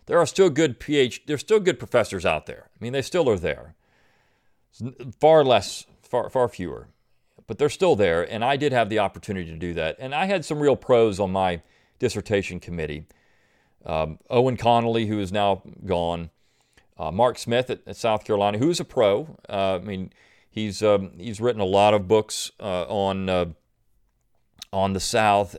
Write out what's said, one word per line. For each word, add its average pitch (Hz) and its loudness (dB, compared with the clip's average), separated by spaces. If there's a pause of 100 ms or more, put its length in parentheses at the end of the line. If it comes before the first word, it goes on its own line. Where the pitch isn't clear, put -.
There 160 2
are 165 4
still 190 4
good 143 0
P 147 -4
H, 131 0
there's 147 -4
still 214 2
good 175 0
professors 101 -2
out 80 -2
there. - -18
I - -20
mean, 120 -8
they 139 -2
still 160 0
are 104 2
there. 76 -6 (1500)
Far 156 8
less, 117 2 (160)
far, - -4
far 123 2
fewer. 69 -10 (580)
But 110 -10
they're - 2
still 175 2
there, 87 4
and 101 -6
I 135 0
did 135 0
have 117 2
the 107 0
opportunity 95 -4
to 82 -14
do 85 -6
that. 80 -4
And 131 -10
I 160 -2
had 190 -2
some 151 -4
real 143 4
pros 113 2
on 95 -2
my 92 0 (380)
dissertation 101 -2
committee. 78 -8 (840)
Um, 80 -4 (120)
Owen 123 2
Connolly, 117 2
who 107 -2
is 95 -6
now 101 0 (220)
gone, 85 -4 (640)
uh, 80 -6
Mark 113 0
Smith 120 -2
at, 117 -8
at 98 -14
South 110 -2
Carolina, 104 0
who 135 0
is 170 -2
a 175 -8
pro. 120 0 (100)
Uh, 98 -2
I 90 -4
mean, 92 -10 (380)
he's, 107 -8
um, 101 2
he's 101 -12
written 113 -2
a 98 0
lot 101 6
of 101 0
books, - 0
uh, 92 -4
on, 98 -2
uh, 90 0 (1300)
on 95 0
the 92 -4
South 101 2